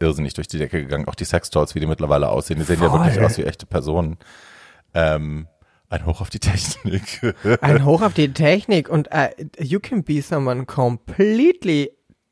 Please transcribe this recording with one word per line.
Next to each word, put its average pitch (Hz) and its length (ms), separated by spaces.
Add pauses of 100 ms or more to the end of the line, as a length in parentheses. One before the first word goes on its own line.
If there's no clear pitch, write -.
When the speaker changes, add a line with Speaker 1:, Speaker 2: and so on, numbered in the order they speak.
Speaker 1:
irrsinnig 76 340
durch 78 140
die 80 100
Decke 76 220
gegangen. 71 280
Auch - 80
die - 80
Sextoys, - 500
wie 78 60
die 78 60
mittlerweile 73 420
aussehen, 73 300
die 80 60
sehen 82 160
ja 82 120
wirklich 160 220
Speaker 2:
Voll. 107 100
Speaker 1:
aus - 120
wie - 80
echte - 220
Personen. 80 500 (760)
Ähm, 78 540 (400)
ein 87 180
Hoch 82 140
auf 95 100
die 110 80
Technik. - 1040
<laughs> - 180
Speaker 2:
Ein 139 240
Hoch 156 160
auf 208 140
die 147 180
Technik 170 560
und, 151 240
äh, 147 180 (280)
you 151 220
can 208 240
be 147 180
someone 135 420
completely 180 1300 (420)